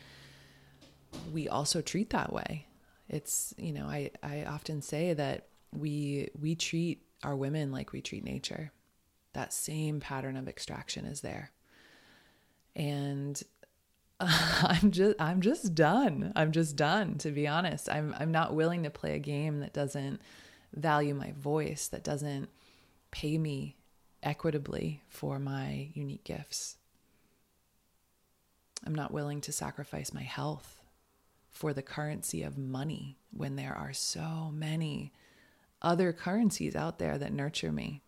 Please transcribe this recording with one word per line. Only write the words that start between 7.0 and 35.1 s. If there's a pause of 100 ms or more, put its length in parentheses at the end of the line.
our
women
like
we
treat
nature. (600)
That
same
pattern
of
extraction
is
there. (1300)
And (760)
<laughs>
I'm
just,
I'm
just
done.
I'm
just
done,
to
be
honest.
I'm,
I'm
not
willing
to
play
a
game
that
doesn't (540)
value
my
voice,
that
doesn't (640)
pay
me (460)
equitably
for
my
unique
gifts. (2000)
I'm
not
willing
to
sacrifice
my
health (680)
for
the
currency
of
money (120)
when
there
are
so
many (680)